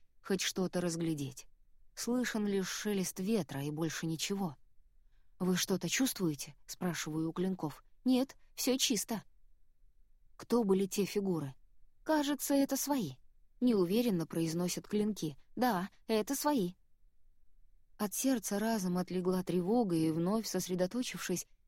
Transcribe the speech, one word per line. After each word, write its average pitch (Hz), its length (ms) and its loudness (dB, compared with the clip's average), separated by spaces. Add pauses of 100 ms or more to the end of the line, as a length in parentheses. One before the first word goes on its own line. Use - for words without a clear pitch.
(220)
хоть 190 180 0
что-то 180 400 -2
разглядеть. 160 680 -4 (480)
Слышен 233 520 -2
лишь 196 220 0
шелест 196 520 -2
ветра 185 420 0
и 147 80 -4
больше 160 360 -2
ничего. 165 500 -2 (840)
"Вы 185 180 2
что-то 180 320 0
чувствуете?" — 165 680 -2 (100)
спрашиваю 160 640 -4
у 160 40 -2
Клинков. 180 520 -2 (200)
"Нет, 254 320 2 (200)
все 254 200 2
чисто". 226 460 0 (1120)
"Кто 233 280 2
были 190 220 4
те 196 180 0
фигуры?" 175 500 -2 (480)
"Кажется, 285 520 2
это 277 220 4
свои", — 254 380 -2 (460)
неуверенно 202 640 4
произносят 170 640 -2
Клинки. 208 480 -2 (180)
"Да, 214 340 0 (200)
это 220 260 0
свои". 262 400 0 (1200)
От 208 160 -4
сердца 233 460 0
разом 208 400 0
отлегла 180 460 0
тревога, 185 500 2
и 160 160 4
вновь 185 360 0
сосредоточившись, 185 1000 -2 (220)